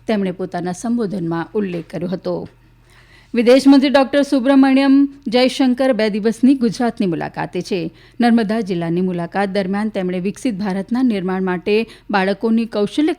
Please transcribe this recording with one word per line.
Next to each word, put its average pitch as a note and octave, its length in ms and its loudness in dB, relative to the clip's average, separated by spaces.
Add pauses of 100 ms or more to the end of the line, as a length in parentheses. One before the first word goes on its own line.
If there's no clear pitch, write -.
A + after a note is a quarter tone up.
તેમણે F#3+ 340 -2
પોતાના F3+ 400 -8
સંબોધનમાં F3+ 720 -4
ઉલ્લેખ F3+ 340 -4
કર્યો F3+ 300 -6
હતો. E3+ 240 -6 (920)
વિદેશમંત્રી C4+ 560 6
ડોક્ટર C#4 320 2
સુબ્રમણ્યમ C4+ 720 4 (320)
જયશંકર B3+ 680 2
બે G#3+ 160 0
દિવસની A3 460 2
ગુજરાતની A3+ 520 -2
મુલાકાતે D#3 540 -6
છે. F#3+ 160 -4 (420)
નર્મદા A#3 420 2
જિલ્લાની F3 460 -2
મુલાકાત F#3 480 -4
દરમિયાન G3+ 360 -4
તેમણે F#3 280 -4
વિકસિત G3 400 -6
ભારતના G3 440 -4
નિર્માણ F#3+ 440 -2
માટે G#3 400 -2 (240)
બાળકોની G#3 540 0
કૌશલ્ય A3+ 540 -2